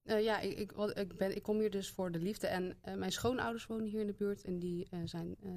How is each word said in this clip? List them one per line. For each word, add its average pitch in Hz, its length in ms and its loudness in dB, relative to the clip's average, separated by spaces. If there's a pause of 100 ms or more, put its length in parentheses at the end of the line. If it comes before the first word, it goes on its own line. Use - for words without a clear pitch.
eh, 214 200 6
ja, 214 160 4
ik, - 180 0
ik, 202 140 -2
wat, 208 260 0
ik 180 200 -2
ben, 196 180 2
ik 202 80 -4
kom 214 160 2
hier 214 120 4
dus 196 200 -2
voor 185 200 -2
de 165 80 0
liefde. 196 280 0
En, 185 340 0
eh, 185 140 -8
mijn 190 160 0
schoonouders 233 540 0
wonen 220 200 -2
hier 214 160 -2
in 214 60 0
de 202 60 -2
buurt 202 300 -2
en 180 160 -2
die, 175 300 -2
eh, 180 160 -6
zijn, 170 380 -6
eh, 190 140 -8